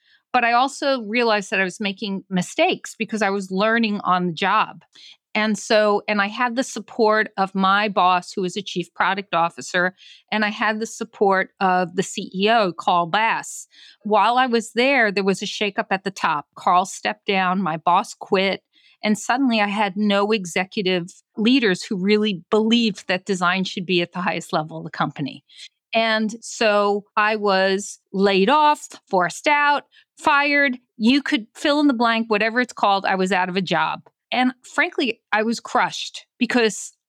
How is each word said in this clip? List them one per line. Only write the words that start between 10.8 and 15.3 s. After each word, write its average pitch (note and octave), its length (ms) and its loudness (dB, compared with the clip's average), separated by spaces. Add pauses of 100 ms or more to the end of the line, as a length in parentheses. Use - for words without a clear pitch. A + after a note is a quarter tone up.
support G3 640 0 (100)
of F3+ 360 0
the F#3 80 -2
C - 300 -10
E G3 160 0
O, G#3+ 240 2
Carl F3 320 0
Bass. F#3+ 640 -2 (360)
While G#3+ 340 2
I C4 100 2
was A#3 260 -2
there, B3 380 2
there G3 120 0
was F#3+ 200 0